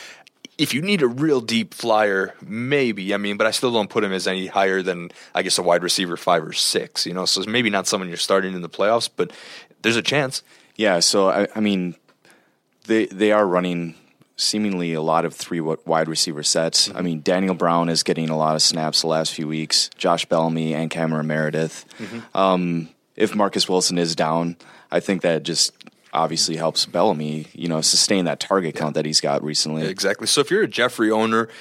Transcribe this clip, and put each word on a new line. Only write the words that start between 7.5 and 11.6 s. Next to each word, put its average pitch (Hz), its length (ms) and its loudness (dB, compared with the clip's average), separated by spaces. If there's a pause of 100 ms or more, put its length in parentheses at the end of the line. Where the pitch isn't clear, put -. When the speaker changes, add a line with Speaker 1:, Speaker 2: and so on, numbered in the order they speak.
Speaker 1:
not 98 180 0
someone 95 220 -2
you're 85 80 -8
starting 95 380 0
in 90 80 -6
the 85 80 -10
playoffs, 110 440 0
but 92 180 -2 (500)
there's 117 140 2
a 110 60 0
chance. 135 400 -2 (340)
Speaker 2:
Yeah, 98 240 2
so, 95 280 4
I, 92 260 2
I 107 60 -4